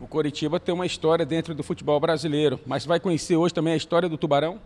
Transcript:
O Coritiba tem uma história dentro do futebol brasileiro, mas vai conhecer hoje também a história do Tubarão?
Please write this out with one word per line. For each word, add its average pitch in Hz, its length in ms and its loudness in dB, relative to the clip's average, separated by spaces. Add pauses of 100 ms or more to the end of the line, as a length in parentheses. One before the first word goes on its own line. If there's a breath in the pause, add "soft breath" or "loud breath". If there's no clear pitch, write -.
O 127 60 -16
Coritiba 151 540 -2
tem - 120 -2
uma 180 140 -2
história 165 400 2
dentro 160 260 -2
do 147 120 -6
futebol 147 340 0
brasileiro, 151 640 0
mas 131 220 -6
vai 170 140 2
conhecer 170 340 0
hoje 165 180 4
também 165 200 0
a 160 40 2
história 170 320 0
do 160 80 -4
Tubarão? 156 500 0